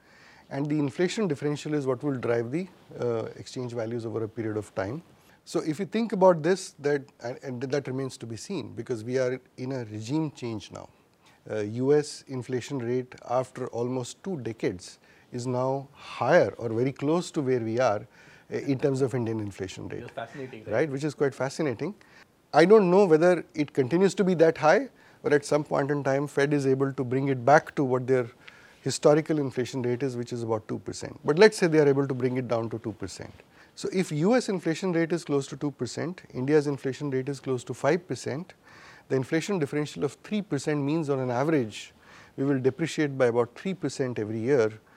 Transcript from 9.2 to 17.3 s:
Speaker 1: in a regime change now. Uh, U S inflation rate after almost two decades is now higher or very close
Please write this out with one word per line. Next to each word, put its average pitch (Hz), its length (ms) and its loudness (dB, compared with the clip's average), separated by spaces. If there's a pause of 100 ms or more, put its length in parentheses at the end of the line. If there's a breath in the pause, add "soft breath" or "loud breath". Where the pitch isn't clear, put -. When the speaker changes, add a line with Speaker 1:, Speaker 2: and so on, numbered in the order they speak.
Speaker 1:
in 127 160 -8
a 127 140 -6
regime 110 460 -4
change 113 420 -10
now. 50 160 -14 (600 soft breath)
Uh, 107 120 -4
U 120 320 0
S 147 340 0
inflation 127 520 -6
rate 123 360 -4 (140)
after 127 380 -2
almost 123 580 -6
two 190 160 -4
decades 110 580 -6 (320 soft breath)
is 123 160 -6
now 131 460 -2
higher 127 640 2
or 117 100 -6
very 117 240 0
close 165 400 -2